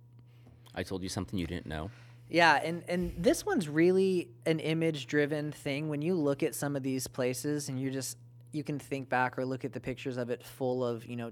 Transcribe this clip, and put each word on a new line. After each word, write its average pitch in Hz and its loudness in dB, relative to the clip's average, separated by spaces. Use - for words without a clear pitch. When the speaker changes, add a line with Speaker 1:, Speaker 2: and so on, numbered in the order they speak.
Speaker 1:
I - -4
told 92 -4
you 92 -6
something 98 -4
you 85 -2
didn't 87 -6
know. 78 -6
Speaker 2:
Yeah, 165 8
and, 170 -4
and 175 -2
this 226 4
one's 262 0
really 180 4
an 160 2
image-driven 147 0
thing. 147 -4
When 147 -2
you 170 0
look 143 2
at 135 0
some 143 -2
of 135 -2
these 131 -2
places 143 -2
and 131 -4
you 135 -4
just, 131 -6
you 151 -4
can 147 -4
think 135 -6
back 127 2
or 131 0
look 131 -2
at 131 -4
the 127 -8
pictures 127 -4
of 120 -2
it 117 -4
full 127 0
of, 120 -2
you 120 -8
know, 117 -6